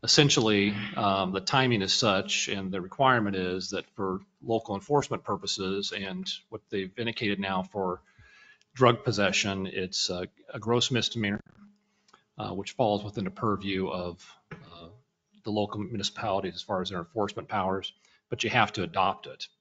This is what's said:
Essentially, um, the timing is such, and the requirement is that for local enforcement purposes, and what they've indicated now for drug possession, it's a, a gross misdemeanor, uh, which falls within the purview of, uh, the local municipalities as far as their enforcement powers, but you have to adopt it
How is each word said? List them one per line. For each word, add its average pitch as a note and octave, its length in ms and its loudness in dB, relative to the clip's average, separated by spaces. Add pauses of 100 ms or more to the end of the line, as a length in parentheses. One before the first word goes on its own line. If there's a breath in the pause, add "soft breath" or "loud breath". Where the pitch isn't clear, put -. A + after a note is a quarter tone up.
Essentially, A2 720 6 (220)
um, G2 360 2
the G2 80 0
timing B2 400 2
is F#2+ 140 0
such, G2 540 2
and F#2+ 220 -4
the F#2+ 100 -4
requirement G#2+ 560 2
is F#2 340 -2
that - 240 -4
for F#2+ 260 -2 (220)
local A2+ 320 -2
enforcement B2+ 500 0
purposes, G2 720 -2
and F#2+ 340 -6 (200)
what A2 180 -12
they've F#2+ 300 -4
indicated A2 420 -2
now F#2+ 220 0
for F#2 400 -4 (720 soft breath)
drug A#2+ 280 6
possession, G2 640 0
it's F#2+ 440 -4
a, F2+ 160 -4 (260)
a C3 60 -10
gross A#2 320 2
misdemeanor, A2 500 0 (960 soft breath)
uh, G#2 140 -6
which F#2+ 220 -8
falls G#2 300 2
within G#2+ 220 -6
the F#2 60 -4
purview F#2+ 580 -2
of, F2 340 -6 (300)
uh, - 360 -18 (560)
the A2 60 -4
local G#2 300 0
municipalities F#2+ 760 -4
as - 80 -12
far F#2 200 -2
as F2+ 80 -6
their F#2 80 -6
enforcement G2 500 -4
powers, F#2+ 440 -2 (360 soft breath)
but - 160 -4
you A2 60 0
have A2+ 240 4
to G2 80 -2
adopt F#2 440 0
it - 200 -12 (140)